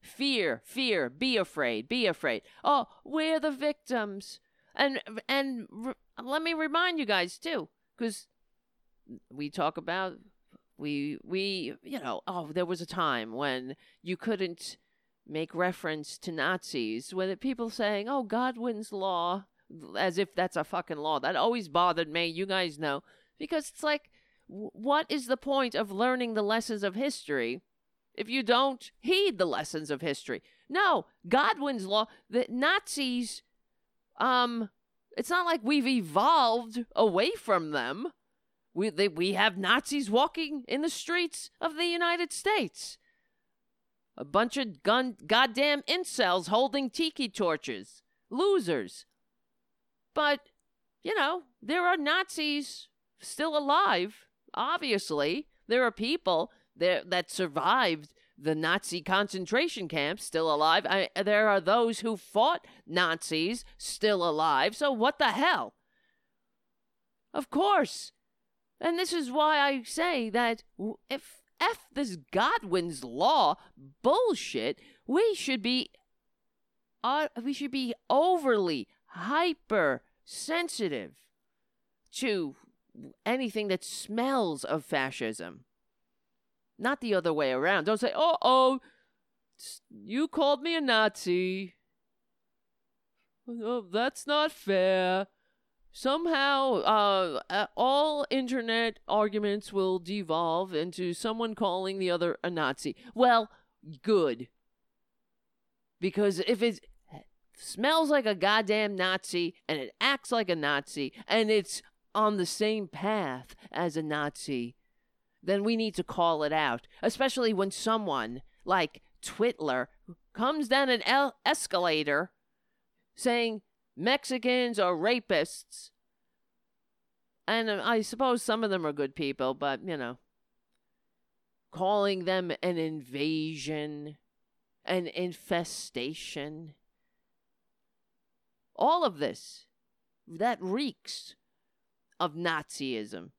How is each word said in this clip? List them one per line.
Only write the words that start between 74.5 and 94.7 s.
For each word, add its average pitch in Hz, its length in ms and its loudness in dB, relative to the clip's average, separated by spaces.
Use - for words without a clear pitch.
we 392 300 2
should 262 260 -2
be, 247 280 -2
uh, 294 240 0
we 269 80 -2
should 277 200 -6
be 254 220 -2
overly 247 800 4
hypersensitive 202 2000 -2
to 190 420 -2
anything 220 420 -2
that 185 160 0
smells 220 800 -2
of 151 220 -4
fascism. 123 800 -4
Not 254 240 -2
the 226 120 0
other 170 200 2
way 147 180 2
around. 156 320 2
Don't 208 160 2
say, 247 160 0
"Uh-oh, 262 640 4
s-, - 300 -18
you 208 400 -4
called 285 320 2
me 330 160 0
a 320 40 0
Nazi. 190 920 2
Oh, 233 320 -4
that's 214 440 -2
not 302 280 2
fair." 190 720 2